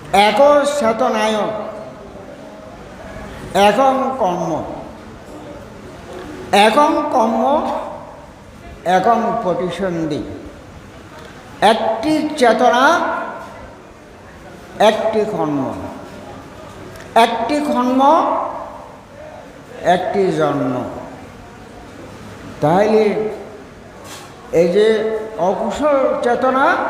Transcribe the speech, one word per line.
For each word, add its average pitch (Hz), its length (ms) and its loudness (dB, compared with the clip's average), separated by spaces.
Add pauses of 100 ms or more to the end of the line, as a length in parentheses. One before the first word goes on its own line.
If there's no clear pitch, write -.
(120)
এক 208 260 4 (400)
চেতনায় 220 600 0 (2250)
একং 262 280 4 (260)
কর্ম, 175 300 -2 (2250)
একং 294 260 4 (200)
কর্ম, 240 300 2 (1500)
একং 220 220 4 (240)
প্রতিসন্ধি। 170 760 -2 (1500)
একটি 226 400 0 (280)
চেতনা, 240 440 4 (2000)
একটি - 320 2 (120)
কর্ম, 151 280 0 (1600)
একটি 240 320 0 (120)
কর্ম, 247 320 2 (1900)
একটি 190 280 0 (160)
জন্ম। 139 360 0 (1900)
তাহলে 214 440 4 (1500)
এই 170 220 4
যে 208 120 6 (520)
অকুশল 220 600 0 (260)
চেতনা, 254 420 2 (240)